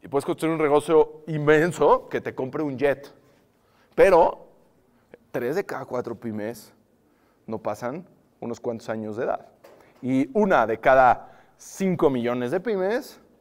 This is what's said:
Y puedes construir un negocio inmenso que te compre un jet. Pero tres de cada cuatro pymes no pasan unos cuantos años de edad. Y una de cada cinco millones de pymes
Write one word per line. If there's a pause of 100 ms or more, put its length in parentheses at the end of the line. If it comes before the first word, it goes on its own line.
Y
puedes
construir
un
negocio
inmenso
que
te
compre
un
jet. (840)
Pero (840)
tres
de
cada
cuatro
pymes (720)
no
pasan (340)
unos
cuantos
años
de
edad. (540)
Y
una
de
cada (260)
cinco
millones
de
pymes (200)